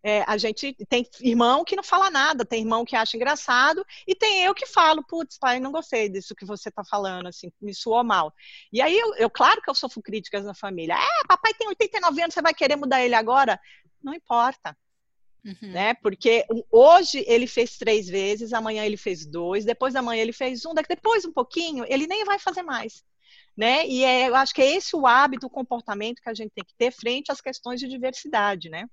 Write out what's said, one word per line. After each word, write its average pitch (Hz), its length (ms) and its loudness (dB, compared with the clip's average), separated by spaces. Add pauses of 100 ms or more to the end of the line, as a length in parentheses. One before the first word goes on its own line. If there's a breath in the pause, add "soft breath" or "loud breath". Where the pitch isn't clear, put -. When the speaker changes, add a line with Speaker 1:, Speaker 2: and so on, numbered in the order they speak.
Speaker 1:
É, 208 240 0
a 214 100 -2
gente 220 380 -6 (120)
tem 247 180 0 (140)
irmão 240 460 2
que 392 100 -2
não 392 80 -8
fala 381 260 2
nada, 285 360 0
tem 226 160 -6
irmão 226 240 -2
que 262 100 -6
acha 226 220 0
engraçado, 277 680 2 (240 loud breath)
e 370 80 2
tem 392 280 2
eu 381 100 2
que 508 140 -6
falo, 320 360 4
"Putz, 330 340 -8
pai, 254 220 0
não 269 120 -6
gostei 262 360 -2
disso 196 280 -10
que 202 100 -18
você 208 260 -12
tá 208 140 -12
falando, 190 420 -6
assim, 175 320 -16
me 202 140 -12
soou 233 300 0
mal." 185 280 2 (400 loud breath)
E 220 80 -2
aí, 320 180 4
eu, 453 180 0
eu, 214 140 2
claro 415 300 4
que - 100 -8
eu 277 60 -2
sofro 240 260 -6
críticas 202 440 -8
na 180 80 -10
família. 175 400 -6
"É, 622 340 0
papai 403 280 2
tem 440 120 -6
oitenta 403 300 -2
e - 20 -2
nove 339 220 0
anos, 339 120 -2
você 339 100 -4
vai 320 100 2
querer 294 220 2
mudar 269 280 0
ele 240 120 2
agora?" 233 440 2 (420 soft breath)
Não 277 120 -10
importa. 240 640 -2 (680)
Speaker 2:
Uhum. 196 280 -16
Speaker 1:
Né? 202 240 -2
Porque 226 540 0
o, 226 220 -6
hoje 294 560 8
ele 233 200 4
fez 240 280 -2
três 220 320 0
vezes, 208 460 -4
amanhã 220 320 -4
ele 208 120 -2
fez 160 280 -8
dois, 175 400 -4
depois 247 300 -2
da 262 60 -2
manhã 233 200 -4
ele 226 100 -2
fez 254 320 -6
um, 330 120 -8
daqui, 311 140 -2
depois 392 360 0
um 330 80 -12
pouquinho, 294 540 -4
ele 277 180 -2
nem 403 180 -4
vai 403 140 -2
fazer 370 240 -6
mais. 247 420 -10 (540 soft breath)
Né? 254 300 2
E 262 180 0
é, 254 240 4
eu 240 60 2
acho 269 180 2
que 294 80 2
é 277 140 4
esse - 200 -6
o 277 120 2
hábito, 262 400 4
o - 20 -12
comportamento 233 720 -8
que - 80 -12
a 226 60 -8
gente 214 160 -14
tem 185 120 -14
que - 140 -20
ter 240 140 0
frente 254 400 -6
às 269 100 -8
questões 247 380 -10
de 269 100 -8
diversidade, 247 800 -4
né? 175 240 -12